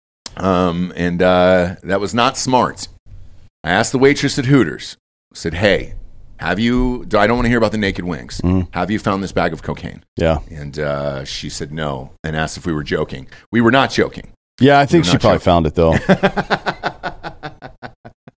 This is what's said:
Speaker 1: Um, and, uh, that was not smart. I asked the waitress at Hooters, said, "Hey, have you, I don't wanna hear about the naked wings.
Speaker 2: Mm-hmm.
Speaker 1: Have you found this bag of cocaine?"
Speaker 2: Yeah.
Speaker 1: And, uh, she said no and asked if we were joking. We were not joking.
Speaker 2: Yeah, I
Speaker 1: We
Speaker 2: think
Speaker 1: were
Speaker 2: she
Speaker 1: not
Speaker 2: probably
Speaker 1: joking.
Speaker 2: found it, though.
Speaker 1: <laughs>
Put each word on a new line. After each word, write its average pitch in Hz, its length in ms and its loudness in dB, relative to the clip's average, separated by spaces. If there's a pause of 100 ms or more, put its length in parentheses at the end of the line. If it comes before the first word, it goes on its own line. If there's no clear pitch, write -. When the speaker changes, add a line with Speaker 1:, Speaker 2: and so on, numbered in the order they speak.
(360)
Speaker 1:
Um, 90 600 0
and, 87 260 0
uh, 90 600 4
that 98 160 -2
was 101 140 -6
not 123 220 2
smart. 123 520 0 (720)
I 80 80 -4
asked 101 220 0
the 131 60 0
waitress 139 400 2
at 127 80 -2
Hooters, 110 500 0 (380)
said, 80 200 -8
"Hey, 85 400 0 (440)
have 90 200 -4
you, 123 440 0 (140)
I 104 100 4
don't 117 100 2
wanna 123 120 0
hear 120 100 2
about 107 140 2
the 110 60 -2
naked 98 260 -2
wings. 73 380 -8
Speaker 2:
Mm-hmm. 90 300 0
Speaker 1:
Have 87 180 -4
you 107 80 0
found 98 240 -2
this 90 100 -6
bag 87 200 0
of 78 100 -10
cocaine?" - 400 -10 (140)
Speaker 2:
Yeah. 80 220 2 (120)
Speaker 1:
And, 73 280 -12
uh, 71 460 -4
she - 260 -10
said 76 220 -10
no 73 400 -6 (120)
and 80 100 -6
asked 78 220 -4
if - 100 -14
we 87 60 -2
were 76 100 -2
joking. 73 460 -6 (240)
We 117 80 2
were 113 100 4
not 131 200 2
joking. - 380 -2 (320)
Speaker 2:
Yeah, 143 180 8
I 143 40 6
Speaker 1:
We 143 40 2
Speaker 2:
think 165 180 4
Speaker 1:
were 175 60 2
Speaker 2:
she - 40 4
Speaker 1:
not 131 60 4
Speaker 2:
probably 98 180 4
Speaker 1:
joking. - 60 -8
Speaker 2:
found 85 220 4
it, 76 80 -2
though. 82 200 4
Speaker 1:
<laughs> - 1700 -4 (760)